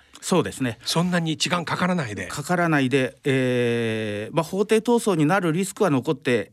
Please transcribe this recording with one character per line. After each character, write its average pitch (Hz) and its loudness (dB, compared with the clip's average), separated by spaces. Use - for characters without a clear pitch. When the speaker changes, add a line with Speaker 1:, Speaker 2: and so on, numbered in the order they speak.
Speaker 1:
そ 180 2
う - 4
で 92 -4
す - -6
ね。 120 -4
Speaker 2:
そ 165 0
ん 180 0
な 175 0
に 160 -2
時 - -2
間 175 -2
か 151 -4
か 180 0
ら 180 2
な 151 -2
い 104 -8
で。 - -8
Speaker 1:
か - -8
か 180 0
ら 175 2
な 147 4
い 131 2
で、 131 0
え 117 0
ー、 - -6
ま 160 0
あ、 - 2
法 190 -2
廷 220 2
闘 226 0
争 220 2
に 151 4
な 185 2
る 175 0
リ 185 -2
ス - -10
ク 214 0
は 180 4
残 139 0
っ 143 -2
て 120 -2